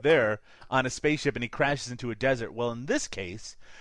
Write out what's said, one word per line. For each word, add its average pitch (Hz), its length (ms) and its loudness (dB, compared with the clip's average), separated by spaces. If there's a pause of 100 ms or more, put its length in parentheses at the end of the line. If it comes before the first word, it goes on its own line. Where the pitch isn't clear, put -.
there 120 360 6 (300)
on 127 160 4
a 123 40 -2
spaceship, 151 460 0
and 120 60 -4
he 117 60 -2
crashes 143 420 0
into 123 220 -6
a - 40 -8
desert. 117 380 0
Well, 117 160 0
in 135 160 -8
this 269 220 0
case, 95 480 -10 (240)